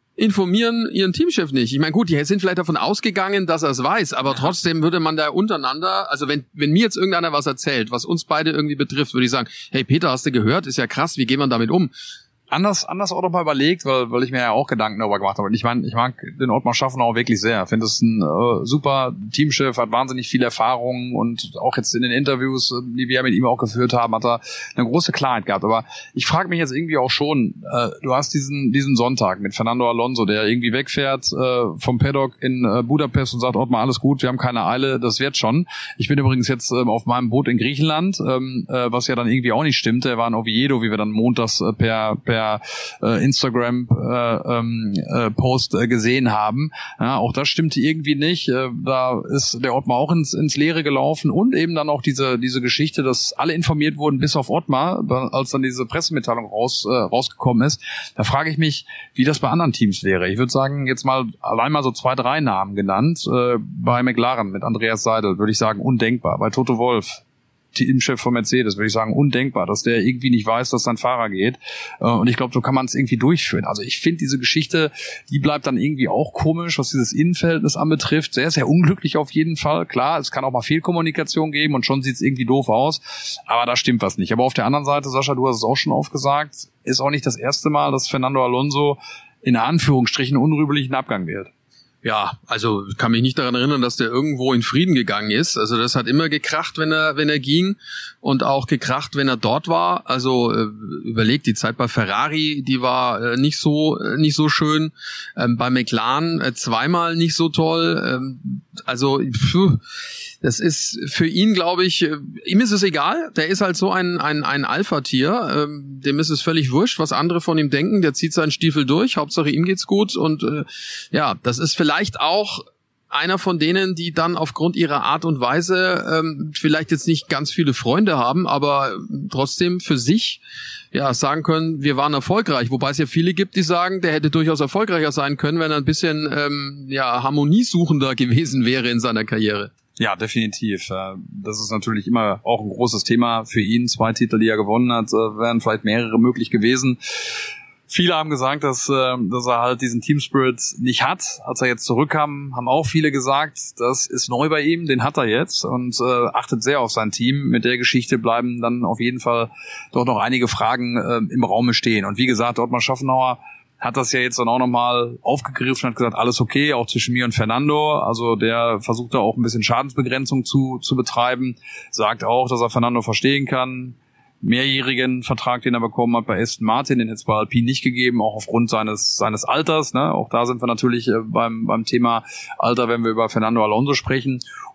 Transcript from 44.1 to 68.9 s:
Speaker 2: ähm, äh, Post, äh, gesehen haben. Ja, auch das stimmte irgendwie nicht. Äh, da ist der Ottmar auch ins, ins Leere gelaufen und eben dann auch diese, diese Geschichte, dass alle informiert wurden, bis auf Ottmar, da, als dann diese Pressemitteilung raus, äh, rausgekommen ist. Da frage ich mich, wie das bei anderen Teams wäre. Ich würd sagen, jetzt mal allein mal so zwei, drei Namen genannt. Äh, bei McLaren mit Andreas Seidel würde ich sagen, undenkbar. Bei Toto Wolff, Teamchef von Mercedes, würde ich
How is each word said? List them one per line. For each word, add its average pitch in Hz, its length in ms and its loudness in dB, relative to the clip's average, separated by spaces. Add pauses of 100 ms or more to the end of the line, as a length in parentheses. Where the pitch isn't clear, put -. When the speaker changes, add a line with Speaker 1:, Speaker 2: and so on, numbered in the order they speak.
Speaker 2:
ähm, 113 340 -2 (160)
äh, 120 220 0
Post, 127 440 0
äh, 113 140 2
gesehen 120 440 2
haben. 107 380 0 (300)
Ja, 123 160 0
auch 120 160 0
das 139 160 -2
stimmte 156 320 0
irgendwie 151 340 0
nicht. 156 360 -2
Äh, 127 180 0 (160)
da 127 380 0 (120)
ist 135 300 -2
der 127 100 2
Ottmar 127 220 0
auch 147 160 2
ins, 160 220 0
ins 151 200 0
Leere 156 280 0
gelaufen 143 480 0
und 233 240 2
eben 165 200 0
dann 151 140 -2
auch 147 140 0
diese, 131 360 0
diese 127 220 -2
Geschichte, 147 420 0
dass 131 300 0
alle 156 220 -2
informiert 156 420 0
wurden, 147 220 2
bis 151 180 0
auf 139 140 -2
Ottmar, 151 580 0
da, 127 200 0
als 131 200 -2
dann 135 140 -2
diese 127 240 -2
Pressemitteilung 123 580 -2
raus, 107 420 -4
äh, 107 60 0
rausgekommen 123 720 2
ist. - 140 -2 (360)
Da 110 60 0
frage 135 280 0
ich 147 80 -6
mich, 156 260 0 (300)
wie 127 100 4
das 147 140 2
bei 127 100 0
anderen 147 240 2
Teams 101 320 2
wäre. 92 240 2
Ich 98 80 -2
würd 123 140 0
sagen, 139 360 0
jetzt 131 200 -2
mal 131 180 2 (160)
allein 113 320 0
mal 147 100 2
so 131 80 2
zwei, 127 260 0
drei 131 240 0
Namen 101 340 0
genannt. 101 520 2
Äh, 123 320 2
bei 117 440 0
McLaren 120 480 0
mit 98 120 -8
Andreas 113 400 0
Seidel 107 360 2
würde 107 140 2
ich 104 60 0
sagen, 110 220 0
undenkbar. 117 580 2
Bei 107 120 0
Toto 123 260 0
Wolff, 117 460 0 (520)
Teamchef 131 440 2
von 123 140 0
Mercedes, 110 460 2
würde 107 80 0
ich 104 80 0